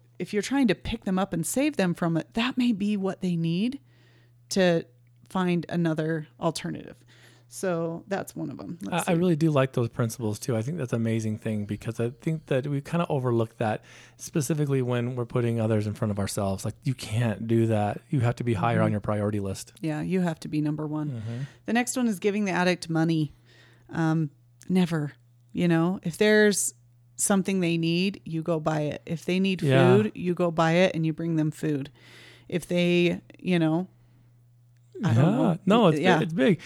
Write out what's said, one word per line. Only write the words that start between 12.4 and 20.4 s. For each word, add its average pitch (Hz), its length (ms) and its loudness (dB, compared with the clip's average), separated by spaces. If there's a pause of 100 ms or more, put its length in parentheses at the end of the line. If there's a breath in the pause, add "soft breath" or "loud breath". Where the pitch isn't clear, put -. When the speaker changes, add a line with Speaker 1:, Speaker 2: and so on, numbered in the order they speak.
Speaker 2:
that 139 220 -2
we 143 120 -2
kinda 170 300 -2
overlook 123 480 0
that 110 260 -2 (340 loud breath)
specifically 147 680 -2
when 123 320 -2
we're 120 100 -4
putting 117 340 0
others 110 280 2
in 104 80 -2
front 107 160 -2
of 101 80 -4
ourselves. 98 440 -2
Like, 107 200 -6
you 131 100 -2
can't 113 540 -2
do 113 180 4
that. 104 360 0 (100)
You 147 80 0
have 120 160 0
to - 80 -6
be 120 100 0
higher 117 240 0
Speaker 1:
Mm-hmm. 110 80 4
Speaker 2:
on 107 60 2
your 107 100 0
priority 104 380 0
list. 98 420 -8
Speaker 1:
Yeah, 156 200 -4
you 175 200 0
have 165 200 -2